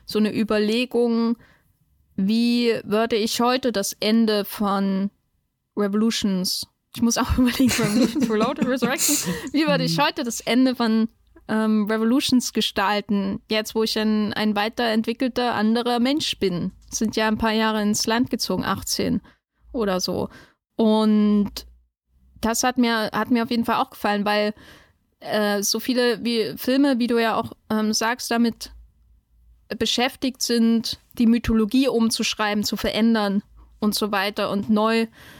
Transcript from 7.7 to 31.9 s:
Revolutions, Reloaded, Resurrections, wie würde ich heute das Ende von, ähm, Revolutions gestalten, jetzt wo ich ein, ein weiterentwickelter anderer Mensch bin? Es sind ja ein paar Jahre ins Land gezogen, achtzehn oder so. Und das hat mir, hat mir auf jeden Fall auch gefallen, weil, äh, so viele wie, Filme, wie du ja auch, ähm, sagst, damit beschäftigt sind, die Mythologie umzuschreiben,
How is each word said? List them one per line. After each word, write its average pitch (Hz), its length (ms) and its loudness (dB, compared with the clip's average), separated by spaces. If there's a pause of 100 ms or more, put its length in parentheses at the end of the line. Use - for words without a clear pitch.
Revolutions, 233 580 0
Reloaded, 220 360 0
Resurrections, 262 600 0 (260)
wie 294 140 0
würde 175 180 0
ich 165 140 -2
heute 302 260 0
das 233 160 -6
Ende 254 340 2
von, 226 340 0 (400)
ähm, 214 420 0
Revolutions 233 640 2
gestalten, 202 880 -2 (100)
jetzt 220 240 -4
wo 220 80 0
ich 220 160 -2
ein, 214 360 0
ein 214 220 0
weiterentwickelter 233 1000 -2
anderer 233 460 0
Mensch 277 380 0
bin? 180 340 -2 (180)
Es - 80 -8
sind 220 180 -2
ja 220 120 0
ein 220 100 0
paar 226 140 0
Jahre 220 300 0
ins 208 240 0
Land 233 240 0
gezogen, 185 340 -2
achtzehn - 560 -2 (520)
oder 202 280 -2
so. - 280 -4 (480)
Und 214 920 2 (760)
das 226 200 0
hat 254 140 0
mir, 233 360 2
hat 214 180 -2
mir 233 140 2
auf 240 60 -8
jeden 233 140 0
Fall 233 120 0
auch 254 140 -2
gefallen, 202 360 -2
weil, 208 260 0 (680)
äh, 208 420 -2
so 220 180 -2
viele 240 440 0
wie, 220 340 -2
Filme, 269 400 2
wie 240 80 0
du 233 120 2
ja 226 180 0
auch, 226 160 -4 (180)
ähm, 214 240 0
sagst, 233 360 -4
damit 233 420 0 (1080)
beschäftigt 247 640 -2
sind, 226 560 2 (200)
die 240 80 4
Mythologie 226 640 2
umzuschreiben, 220 760 0